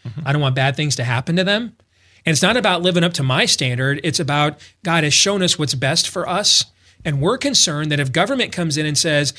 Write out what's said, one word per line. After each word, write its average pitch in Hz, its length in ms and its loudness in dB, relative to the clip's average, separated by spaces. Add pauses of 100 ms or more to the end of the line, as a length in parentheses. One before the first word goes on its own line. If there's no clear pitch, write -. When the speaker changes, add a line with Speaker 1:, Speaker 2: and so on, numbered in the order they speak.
Speaker 1:
Mm-hmm. 127 180 -10
Speaker 2:
I 139 80 0
don't 147 100 2
want 131 120 2
bad 135 220 0
things 147 200 -2
to 127 80 -4
happen 127 320 -2
to 185 80 2
them." 208 320 -2 (500)
And 160 60 2
it's - 100 2
not 214 140 2
about 180 260 0
living 175 220 2
up - 100 0
to 143 80 -2
my 135 220 2
standard. 131 580 0
It's 170 180 -2
about 147 380 0 (260)
God 165 200 0
has 147 100 0
shown 202 280 2
us 170 160 0
what's 147 160 -2
best 139 340 0
for 175 200 -6
us. 196 360 2 (420)
And 143 140 0
we're 202 160 2
concerned 156 560 0
that 143 80 0
if 135 120 -2
government 208 400 0
comes 160 260 -2
in 151 80 -2
and 151 100 -2
says, 147 420 0